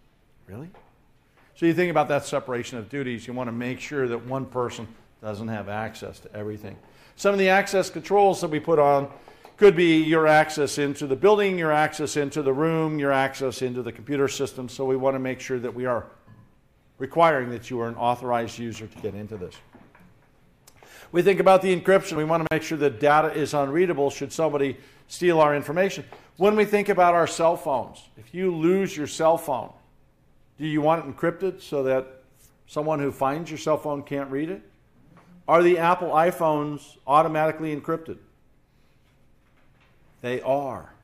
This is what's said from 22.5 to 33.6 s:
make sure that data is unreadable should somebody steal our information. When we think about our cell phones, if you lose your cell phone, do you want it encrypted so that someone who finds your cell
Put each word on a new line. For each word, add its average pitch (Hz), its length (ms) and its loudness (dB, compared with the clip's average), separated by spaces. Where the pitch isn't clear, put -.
make 156 80 0
sure 160 180 -6
that 135 200 0
data 151 340 4
is 147 200 -4
unreadable 143 560 0
should 139 240 -10
somebody 143 440 -2
steal 170 320 2
our 147 160 6
information. 165 480 -2
When 208 220 4
we 208 80 4
think 208 240 0
about 175 260 6
our 165 120 2
cell 165 280 2
phones, 139 480 -6
if - 160 -20
you 180 200 -2
lose 180 420 0
your 147 120 -6
cell 160 300 2
phone, 135 340 -6
do 151 100 -6
you 151 140 -2
want 156 240 2
it 135 100 -12
encrypted 175 460 -4
so 143 220 -6
that 131 400 -2
someone 151 340 -4
who 139 140 -4
finds 151 360 -4
your 156 80 -12
cell 156 200 0